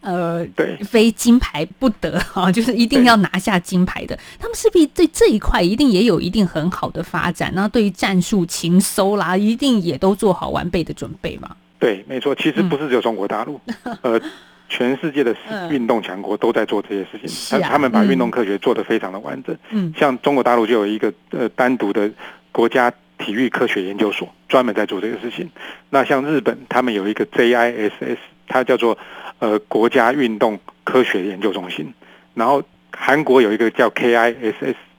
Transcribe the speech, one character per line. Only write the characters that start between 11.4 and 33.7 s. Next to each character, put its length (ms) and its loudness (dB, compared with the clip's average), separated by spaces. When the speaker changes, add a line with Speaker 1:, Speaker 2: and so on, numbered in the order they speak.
Speaker 2:
对， 300 0
没 100 -6
错， 160 0
其 160 -2
实 120 -4
不 140 0
是 120 -4
只 60 0
有 60 2
中 140 -2
国 140 -4
大 160 -4
陆， 160 -10
Speaker 1:
嗯。 180 -10
Speaker 2:
呃， 180 2
全 300 -2
世 160 -6
界 100 0
的 140 0
Speaker 1:
嗯。 200 -8
Speaker 2:
运 160 -2
动 160 0
强 180 -10
国 140 -4
都 160 0
在 140 0
做 160 -4
这 80 -14
些 140 -6
事 80 -16
情， 80 -12
Speaker 1:
是 280 -6
啊， 40 2
Speaker 2:
他， 120 -2
他 60 2
们 120 2
把 140 2
运 140 2
动 120 0
科 120 -2
学 140 -2
做 180 0
得 80 -4
非 160 -2
常 140 -6
的 80 -10
完 220 -10
整。 120 -8
Speaker 1:
嗯。 280 -2
Speaker 2:
像 240 2
中 140 0
国 80 2
大 140 2
陆 100 2
就 60 0
有 140 2
一 120 -2
个， 140 -2
呃， 200 -4
单 260 0
独 160 -2
的 180 0
国 160 2
家 240 2
体 160 -8
育 160 0
科 160 0
学 160 -4
研 160 -8
究 120 2
所， 160 -6
专 160 2
门 100 -2
在 120 0
做 120 -6
这 120 -4
个 80 -8
事 120 -10
情。 200 -10
那 120 4
像 220 0
日 160 0
本， 180 -4
他 100 2
们 140 -2
有 120 -2
一 60 -2
个 140 -2
J 260 2
I 200 2
S 280 -4
S， 180 -6
它 160 0
叫 140 2
做， 180 0
呃， 200 0
国 260 0
家 240 4
运 280 -2
动 200 0
科 200 2
学 220 -2
研 120 -6
究 140 -2
中 160 -8
心。 240 -10
然 160 -2
后 140 2
韩 300 0
国 200 6
有 100 2
一 60 -2
个 120 2